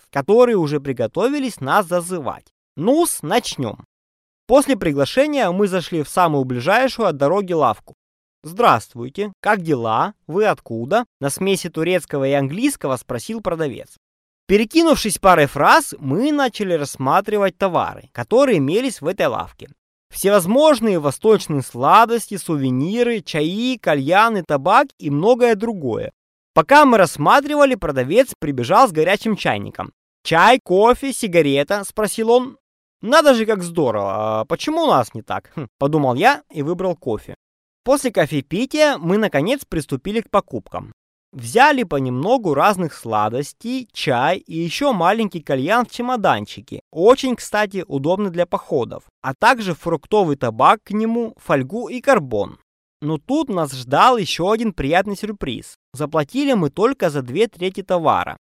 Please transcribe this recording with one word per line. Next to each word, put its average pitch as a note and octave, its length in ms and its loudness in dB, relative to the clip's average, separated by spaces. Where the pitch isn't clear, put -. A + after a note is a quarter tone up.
которые A3 460 4
уже D3+ 220 -2
приготовились F3 800 -4
нас D#3+ 280 0
зазывать. E3+ 580 -6
Ну-с, C#4 480 0
начнем. D3+ 640 -4
После C4 320 4
приглашения G3 720 0
мы G3 180 0
зашли F3 360 -4
в - 60 -12
самую D#3 360 2
ближайшую G3 640 0
от D#3 100 -2
дороги F3 360 0
лавку. C#3 420 -2
«Здравствуйте, E3+ 1000 -2
как G#3 200 0
дела? C3+ 520 -2
Вы G3 180 -2
откуда?» C#3+ 600 -2
На C#3 120 -4
смеси F#3+ 380 -4
турецкого D#3+ 580 -2
и C#3 60 0
английского C#3+ 640 -2
спросил G#3 440 -10
продавец. D#3+ 560 -6
Перекинувшись A3+ 680 2
парой E3+ 300 6
фраз, G#3+ 500 2
мы F3 340 -2
начали A#3+ 420 -2
рассматривать F3+ 840 0
товары, D#3+ 540 -4
которые A3+ 480 2
имелись G3 420 -2
в C#3+ 60 -6
этой F#3 180 -2
лавке. - 440 -6
Всевозможные G#3 840 2
восточные D3 640 0
сладости, G3+ 760 2
сувениры, E3 840 -2
чаи, G3+ 560 -4
кальяны, F3+ 680 2
табак F3+ 440 2
и E3 100 -8
многое A3+ 460 2
другое. D#3 560 -6
Пока D4 320 6
мы A#3 140 6
рассматривали, C4+ 760 2
продавец D#3+ 680 0
прибежал D3+ 480 2
с G3 40 -8
горячим F3+ 440 0
чайником. G#2 560 -6
«Чай, G3 400 4
кофе, A#3 480 2
сигарета?» E3 720 0
спросил G#3+ 460 -4
он. B3 280 2
«Надо C#4+ 320 4
же, A3 140 0
как G#3 160 0
здорово! A2 800 -2
А A2 40 -8
почему D#4+ 380 -4
у D4+ 40 2
нас D3 280 2
не A2 80 -14
так?» - 320 -10
хм, C#3+ 120 -10
подумал C#3+ 340 2
я B3 380 2
и D#3+ 100 -8
выбрал F3 340 -4
кофе. G#2+ 380 -8
После C4 280 0
кофепития G#3+ 880 0
мы, E3+ 180 0
наконец, G#3 480 -2
приступили F3+ 560 -6
к - 80 -14
покупкам. G#2+ 640 -6
Взяли A#3+ 480 2
понемногу D3+ 680 -2
разных F3 400 0
сладостей, B2 960 -4
чай C#3+ 460 -2
и - 200 -14
еще F3 360 -2
маленький F#3+ 480 0
кальян E3+ 440 0
в - 60 -12
чемоданчике, E3 880 -4
очень, A#3+ 440 2
кстати, G3+ 540 -4
удобный F3 400 -2
для F3 160 -2
походов, C#3 580 -4
а C3+ 120 -6
также A3 400 0
фруктовый E3 640 -2
табак C3 480 2
к - 60 -14
нему, A3+ 440 -4
фольгу D#3+ 540 -4
и A#3+ 100 -10
карбон. C#3 580 -2
Но D3+ 160 -4
тут C#4 320 -4
нас D#3+ 240 -2
ждал C#3+ 420 2
еще F3+ 340 -2
один A3+ 220 -2
приятный F3+ 460 -2
сюрприз. E3 580 -10
Заплатили D#3+ 600 -2
мы E3+ 160 0
только G3+ 400 -2
за C#3+ 120 -4
две C3+ 260 -2
трети F#3+ 360 -8
товара, C3+ 600 0